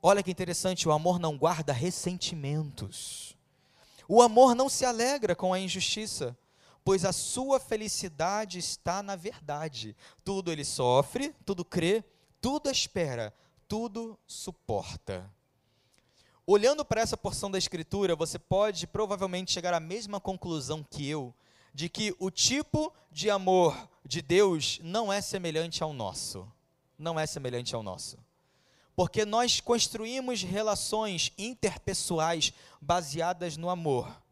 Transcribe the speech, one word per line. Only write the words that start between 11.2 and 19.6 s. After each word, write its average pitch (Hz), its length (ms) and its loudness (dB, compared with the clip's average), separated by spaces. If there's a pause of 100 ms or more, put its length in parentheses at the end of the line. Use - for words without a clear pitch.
tudo 175 220 -4
crê, 185 380 0 (360)
tudo 277 300 0
espera, 131 640 -2 (340)
tudo 226 580 -6
suporta. 95 1040 -8 (1160)
Olhando 247 400 4
para 220 160 0
essa 220 160 -2
porção 202 340 -6
da 190 60 -2
Escritura, 175 580 -2
você 160 240 -4
pode 190 480 0
provavelmente 190 640 -4
chegar 175 220 0